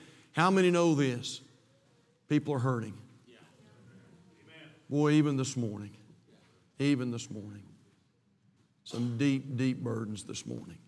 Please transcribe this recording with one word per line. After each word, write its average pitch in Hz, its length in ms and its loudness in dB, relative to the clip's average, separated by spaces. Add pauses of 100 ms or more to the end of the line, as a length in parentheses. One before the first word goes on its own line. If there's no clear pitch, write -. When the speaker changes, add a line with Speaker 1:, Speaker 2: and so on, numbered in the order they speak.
(320)
Speaker 1:
how 170 180 4
many 190 200 6
know 170 260 4
this? 131 460 -2 (840)
People 147 260 0
are 135 40 -2
hurting. 117 360 -2 (340)
Speaker 2:
Yeah. - 80 -20 (1080)
Amen. 160 280 -20 (180)
Speaker 1:
Boy, 147 240 4
even 151 240 4
this 131 200 -2
morning. 104 400 -6 (840)
Even 131 320 0
this 117 180 -10
morning. 104 320 -12 (1200)
Some 120 340 -4
deep, 135 400 0
deep 131 220 0
burdens 110 460 -6
this - 200 -12
morning. - 440 -10